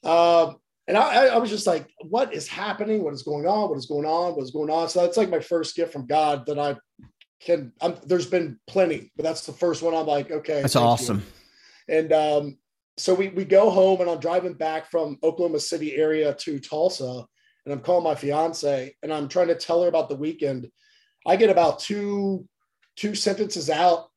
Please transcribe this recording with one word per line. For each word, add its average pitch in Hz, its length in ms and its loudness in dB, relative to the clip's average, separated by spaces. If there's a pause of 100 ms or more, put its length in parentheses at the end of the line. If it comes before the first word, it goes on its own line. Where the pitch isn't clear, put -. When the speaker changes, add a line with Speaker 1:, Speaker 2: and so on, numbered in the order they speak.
Speaker 1:
Um, 170 520 6 (300)
and 185 100 0
I, 240 60 6
I, 269 240 6
I 233 120 4
was 226 120 0
just 208 160 -4
like, 160 220 -2 (120)
"What 220 320 -2
is 151 160 -10
happening? 208 540 -4
What 147 120 -4
is 135 80 -14
going 147 240 -4
on? 202 220 2
What 147 100 -4
is 123 80 -12
going 147 200 -4
on? 170 280 0
What 143 80 -4
is 127 80 -10
going 156 200 -4
on?" 165 180 0
So 180 140 0
that's, 175 140 0
like, 214 140 2
my 165 100 0
first 160 360 -4
gift 165 160 -2
from 131 140 -10
God 147 400 0
that 147 120 -4
I 143 180 -2 (640)
can, 147 400 -2
I'm, - 160 -2 (100)
there's 175 200 0
been 170 400 -2
plenty, 170 500 -2
but 151 80 -6
that's 160 220 -6
the 151 60 -12
first 170 300 -2
one 165 120 0
I'm 156 120 -2
like, 147 240 -2
"Okay, 151 320 -4
Speaker 2:
That's 139 120 -2
Speaker 1:
thank 127 80 4
you." 117 60 4
Speaker 2:
awesome. 113 340 0 (680)
Speaker 1:
And, 160 240 2
um, 147 460 2 (380)
so - 180 2
we, 196 140 0
we 185 160 -4
go 196 260 2
home, 190 300 4
and 175 100 0
I'm 156 100 -4
driving 175 340 -2
back 160 360 -6
from 151 320 -4
Oklahoma 160 380 0
City 151 360 -6
area 156 440 2
to 147 180 -6
Tulsa, 135 680 -2 (400)
and 143 80 -8
I'm 135 80 -6
calling 170 240 2
my 156 100 2
fiance, 143 880 -2
and 151 100 -6
I'm 147 160 -4
trying 175 200 2
to 170 60 2
tell 170 280 0
her 175 60 2
about 165 200 0
the 143 80 -4
weekend. 139 520 -6 (580)
I 175 100 4
get 214 140 6
about 170 280 4
two 202 680 -4 (540)
two 208 140 -4
sentences 190 560 -2
out 165 460 2